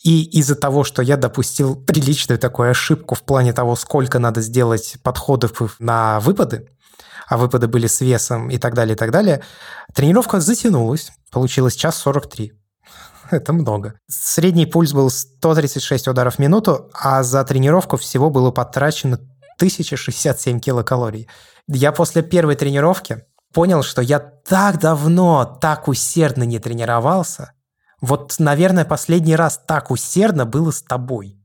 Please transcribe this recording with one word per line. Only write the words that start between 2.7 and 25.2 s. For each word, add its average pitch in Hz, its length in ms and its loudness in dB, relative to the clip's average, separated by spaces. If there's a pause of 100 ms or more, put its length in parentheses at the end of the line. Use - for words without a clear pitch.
ошибку - 440 -2
в - 80 -6
плане 127 300 2
того, 120 240 0
сколько 127 420 0
надо 117 220 0
сделать 113 640 0
подходов 127 760 -2
на 113 420 0
выпады, 117 500 -2 (580)
а 123 80 0
выпады 120 320 2
были 117 180 0
с - 140 -2
весом 120 480 -2
и 127 80 -4
так 123 180 -2
далее, 110 200 0
и 104 40 -4
так 113 120 -2
далее, 165 320 2 (520)
тренировка 190 460 2
затянулась, 156 720 0 (180)
получилось 127 440 0
час 160 220 -2
сорок 139 300 -2
три. - 280 -12 (720)
<laughs> - 20 -18
Это 151 220 -2
много. 110 420 -2 (140)
Средний 165 580 0
пульс 165 260 2
был 135 180 4
сто - 440 -2
тридцать 143 280 0
шесть - 260 -2
ударов 123 280 0
в - 20 -4
минуту, 156 540 2
а 135 300 0
за 131 220 0
тренировку 135 520 2
всего 135 340 0
было 127 200 2
потрачено 131 680 -2 (400)
тысяча 175 380 -2
шестьдесят - 440 -4
семь 120 200 -2
килокалорий. 117 680 -4 (380)
Я 143 260 2
после 165 300 0
первой 160 340 2
тренировки 143 680 0 (280)
понял, 170 300 2
что - 200 -4
я 139 160 2
так 185 600 0
давно 160 840 2